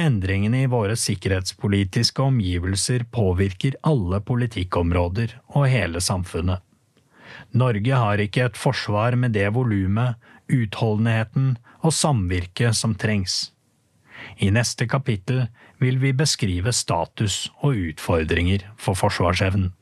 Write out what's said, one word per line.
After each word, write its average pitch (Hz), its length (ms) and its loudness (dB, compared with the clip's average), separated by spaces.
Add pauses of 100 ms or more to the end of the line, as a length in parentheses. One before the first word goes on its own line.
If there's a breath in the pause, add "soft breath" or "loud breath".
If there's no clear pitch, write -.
endringene 104 560 2
i 131 80 0
våre 113 280 2
sikkerhetspolitiske 98 1200 0
omgivelser 98 920 0
påvirker 98 720 0
alle 104 400 0
politikkområder 92 1120 -2 (160)
og 143 160 4
hele 87 320 0
samfunnet. 90 640 -2 (920 loud breath)
Norge 123 460 2
har 104 240 2
ikke 123 260 0
et - 80 -10
forsvar 113 580 0
med 123 220 2
det 101 160 2
volumet, 113 640 0 (320 loud breath)
utholdenheten 113 1040 0 (300 loud breath)
og 160 100 2
samvirket 104 840 0
som 110 220 -2
trengs. 101 560 -2 (880 loud breath)
I 98 100 2
neste 117 380 0
kapittel 127 560 -2 (340 loud breath)
vil 127 220 2
vi 135 160 2
beskrive 113 560 0
status - 720 -2 (160)
og 143 160 2 (140)
utfordringer 85 840 0
for - 240 -4
forsvarsevnen. 95 760 0 (100)